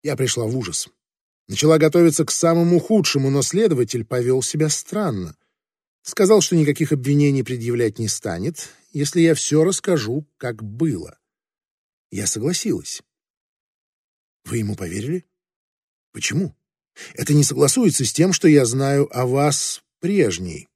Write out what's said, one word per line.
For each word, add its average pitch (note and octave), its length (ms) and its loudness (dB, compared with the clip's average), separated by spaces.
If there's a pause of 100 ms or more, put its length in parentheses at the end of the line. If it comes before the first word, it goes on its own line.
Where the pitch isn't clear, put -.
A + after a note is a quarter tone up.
Я D3+ 100 -4
пришла A#2+ 320 -2
в A#2 100 -4
ужас. G2+ 320 -6 (600)
Начала D3+ 280 4
готовиться D#3+ 480 4
к - 60 -6
самому E3+ 480 2
худшему, D3 520 2
но C#3 120 2
следователь C3 640 0
повёл B2+ 360 0
себя D3+ 280 -2
странно. B2+ 680 -4 (640)
Сказал, G3+ 380 4
что - 140 -2
никаких D3 380 2
обвинений C#3+ 500 2
предъявлять A#2+ 560 -4
не A2+ 80 -4
станет, G2 600 -8 (240)
если C#3+ 300 -2
я E3 120 4
всё D3+ 300 0
расскажу, D3+ 600 -2 (120)
как A#2 260 -10
было. A2 560 -6 (920)
Я G2 160 -6
согласилась. D3+ 760 -4 (1400)
Вы A#2 140 -6
ему G#2 180 -4
поверили? G#2 480 -6 (880)
Почему? C#3+ 420 -6 (600)
Это - 200 -2
не D3 100 4
согласуется C#3+ 600 2
с - 80 -4
тем, F#3 200 2
что E3+ 160 2
я C#3+ 160 8
знаю C3+ 520 0
о B2+ 100 -2
вас C#3+ 560 -2 (180)
прежней. F#2+ 760 -2